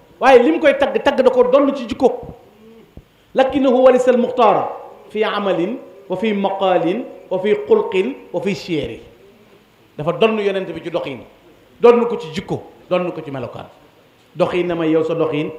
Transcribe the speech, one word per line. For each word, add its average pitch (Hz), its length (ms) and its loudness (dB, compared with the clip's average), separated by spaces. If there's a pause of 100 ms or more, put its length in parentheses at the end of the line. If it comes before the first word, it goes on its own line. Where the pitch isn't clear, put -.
(200)
Waaye 247 220 8
li 302 100 2
mu 339 80 -2
koy 285 180 4
tagg, - 240 -2
tagg 254 180 2
da 247 100 4
ko 247 140 4
donn 277 300 2
ci 233 140 -10
jikko. - 480 -2 (960)
Lakinahu 262 480 2
warisal 247 360 4
muxtaara 214 500 2 (400)
fi 214 160 -2
amalin 196 540 -2 (280)
wa 180 100 -6
fi 220 180 -2
maqaalin 190 680 0 (280)
wa 185 100 -2
fi 208 140 0 (120)
xulqin 202 480 0 (160)
wa 180 120 -6
fi 196 120 -4
shi'ri. 127 460 -6 (960)
Dafa 151 160 -4
donn 220 260 -2
Yonent 196 320 -4
bi 165 140 -14
ci 165 60 -12
doxin, 143 300 -8 (600)
donn 233 260 6
ko - 120 -4
ci 160 160 -12
jikko, 165 280 -6 (280)
donn 180 200 -2
ko 156 140 -10
ci 143 60 -14
melokaan. 127 360 -10 (720)
Doxin 175 300 0
na 175 80 -4
ma 165 120 -2
yow 160 160 2
sa 160 120 -4
doxin, 156 440 -2